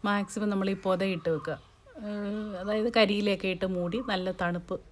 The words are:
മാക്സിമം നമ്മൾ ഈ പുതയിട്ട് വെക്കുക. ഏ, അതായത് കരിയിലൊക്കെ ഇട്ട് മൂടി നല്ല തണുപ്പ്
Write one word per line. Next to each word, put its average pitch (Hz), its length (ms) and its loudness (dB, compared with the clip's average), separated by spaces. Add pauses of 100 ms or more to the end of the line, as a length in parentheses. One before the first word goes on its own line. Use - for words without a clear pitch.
മാക്സിമം 202 460 0
നമ്മൾ 196 200 0
ഈ 190 40 0
പുതയിട്ട് 190 560 0
വെക്കുക. 156 280 -2 (400)
ഏ, 208 120 -8 (500)
അതായത് 214 360 0
കരിയിലൊക്കെ 202 520 4
ഇട്ട് 185 180 0
മൂടി 180 420 0
നല്ല 185 240 0 (100)
തണുപ്പ് 175 380 -2 (120)